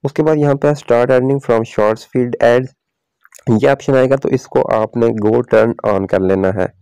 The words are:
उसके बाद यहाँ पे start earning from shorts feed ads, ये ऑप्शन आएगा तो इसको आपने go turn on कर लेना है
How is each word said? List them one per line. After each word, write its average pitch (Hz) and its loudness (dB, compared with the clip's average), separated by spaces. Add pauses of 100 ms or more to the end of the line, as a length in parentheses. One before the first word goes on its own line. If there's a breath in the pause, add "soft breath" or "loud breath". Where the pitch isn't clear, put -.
उसके 151 -4
बाद 156 0
यहाँ 143 0
पे 147 0
start 120 0
earning 131 0 (100)
from 113 2
shorts 110 -2
feed 123 -4 (120)
ads, 123 2 (960)
ये 139 2
ऑप्शन 135 -2
आएगा 131 2
तो - -4
इसको - -2
आपने 110 0
go 110 0 (180)
turn 113 4 (140)
on 98 0
कर 98 0
लेना 95 0
है 95 -2 (140)